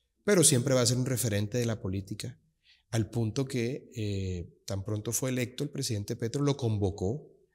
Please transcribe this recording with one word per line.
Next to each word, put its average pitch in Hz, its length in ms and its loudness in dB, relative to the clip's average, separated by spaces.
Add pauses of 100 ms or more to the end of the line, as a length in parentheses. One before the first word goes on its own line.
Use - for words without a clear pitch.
(260)
pero 190 180 6
siempre 131 300 6
va 127 80 6
a 120 40 4
ser 123 120 2
un 127 80 0
referente 113 520 0
de 120 80 0
la 110 160 -2
política, 98 560 -6 (540)
al 113 180 0
punto 117 360 0
que, 127 500 -4
eh, 95 680 -4
tan 98 180 -4
pronto 107 300 -4
fue 131 160 -2
electo, 123 340 -2
el 143 60 -4
presidente 117 480 -4
Petro 120 260 -2
lo 143 140 4
convocó 107 760 0 (240)